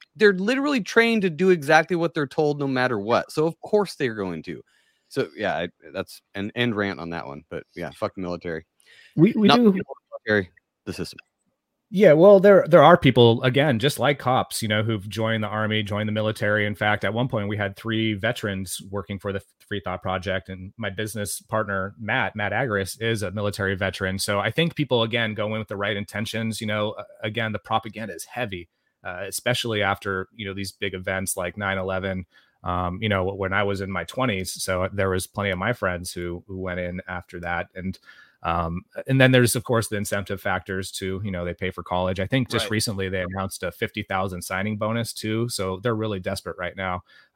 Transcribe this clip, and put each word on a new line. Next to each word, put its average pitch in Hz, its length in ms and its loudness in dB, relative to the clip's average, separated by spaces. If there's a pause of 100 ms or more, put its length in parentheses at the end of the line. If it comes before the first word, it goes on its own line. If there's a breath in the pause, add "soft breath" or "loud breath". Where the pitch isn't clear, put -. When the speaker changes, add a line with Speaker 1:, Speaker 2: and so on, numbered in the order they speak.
(160)
Speaker 1:
they're 202 180 6
literally 262 460 0
trained 226 420 2
to 190 80 2
do 175 200 2
exactly 160 460 4
what 165 180 -2
they're 151 120 -2
told 147 340 0
no 139 80 -2
matter 127 300 0
what. 104 340 0
So 156 140 0
of 165 160 -4
course 208 340 0
they're 120 180 -2
going 90 300 -4
to. 82 180 -10 (460)
So 117 280 -4
yeah, 90 200 -2
I, 85 120 -2 (240)
that's 92 280 -10 (140)
an 101 200 -6
end 120 220 -2
rant 98 240 -2
on 85 100 -8
that 85 160 -8
one. 71 220 -14
But - 160 -10 (100)
yeah, 82 160 -10
fuck - 240 -8
the 98 60 -10
military. 87 460 -8 (500 soft breath)
Speaker 2:
We, 165 160 6
we 214 160 4
Speaker 1:
Not 147 80 8
Speaker 2:
do. 226 160 8
Speaker 1:
the 185 100 -2 (440)
military, 104 240 0 (340)
the 98 80 -8
system. - 260 -10 (720)
Speaker 2:
Yeah, 190 220 8
well, 190 280 10
there, 196 280 10
there 156 140 10
are 170 140 12
people, 120 480 6
again, 131 340 2
just 127 220 0
like 131 180 2
cops, 123 440 -2
you 113 60 -2
know, 107 140 2
who've 107 260 -4
joined 110 360 -2
the 104 40 -4
army, 107 340 -2
joined 104 260 -4
the 104 40 -4
military. 107 540 0
In 104 80 -4
fact, 104 300 0
at 101 100 -2
one 127 140 0
point 104 200 -2
we 104 80 -4
had 101 200 -4
three 110 380 -2
veterans 98 760 -4
working 98 280 -8
for 98 140 -6
the 95 100 -6 (180)
Free 104 200 -8
Thought 92 220 -6
Project, 92 460 -4
and 92 280 -12
my 104 140 -6
business 104 500 -6
partner, 101 580 -4
Matt, 107 360 -2
Matt 104 180 -4
Agris, 104 480 -2
is 113 220 -2
a 92 80 -4
military 101 460 -2
veteran. 95 420 -2
So 101 220 -2
I 107 100 0
think 165 240 -2
people, 131 280 0
again, 113 320 -2
go 107 200 -4
in 110 40 -4
with 110 100 -8
the 104 80 -8
right 101 200 -2
intentions. 110 640 -6
You 113 60 -6
know, 107 320 -2
a-, - 280 -12
again, 110 260 -4
the 104 80 -4
propaganda 110 540 -6
is - 100 -14
heavy, 95 440 -8 (360)
uh, 92 240 -10
especially 113 540 -2
after, 98 520 -2
you 107 120 -10
know, 98 80 -6
these 98 180 -8
big 101 220 -6
events 95 420 -4
like 90 200 -6
nine 98 220 -2
eleven. 95 480 -4 (380 soft breath)
Um, 90 380 -2
you 110 80 0
know, 95 140 2 (100)
when 95 180 -4
I 101 100 2
was 101 200 -2
in 95 80 -6
my 90 140 -4
twenties, 101 480 -2
so 92 400 -2
there 95 180 0
was 92 180 0
plenty 101 220 -4
of 90 80 -2
my 101 160 0
friends 90 380 -4
who, 87 360 -8
who 95 100 -10
went 90 220 -6
in 90 260 -6
after 90 340 -10
that. 87 340 -4
And, 92 240 -6 (440 soft breath)
um, 85 400 -2 (240)
and 135 140 2
then 127 120 8
there's, 123 240 6
of 117 80 -4
course, 113 240 0
the 107 80 -4
incentive 101 440 -4
factors 95 500 -4
too. 95 340 -6
You 104 60 -6
know, 87 160 -4
they 87 80 -4
pay 92 160 -6
for 90 120 -10
college. 92 380 -2
I 95 60 -2
think 131 240 -2
just 120 160 -2
Speaker 3:
Right. 104 60 -6
Speaker 2:
recently 98 380 -2
they 92 120 -2
announced 95 400 -6
a 90 100 -4
fifty 107 300 -6
thousand 95 400 -4
signing 98 360 -4
bonus 113 340 -4
too. 110 380 -4
So 95 320 -6
they're 117 120 -2
really 107 260 -4
desperate 95 380 -8
right 87 180 -8
now, 92 280 -6 (320 soft breath)